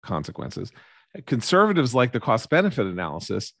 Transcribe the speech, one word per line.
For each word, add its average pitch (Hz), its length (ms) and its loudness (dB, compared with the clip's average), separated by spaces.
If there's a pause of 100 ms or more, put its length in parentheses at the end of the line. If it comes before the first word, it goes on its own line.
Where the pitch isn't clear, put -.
consequences. - 680 -8 (540)
Conservatives 165 720 2
like 123 160 4
the 117 80 -2
cost 113 300 0
benefit 170 360 2
analysis 90 760 -6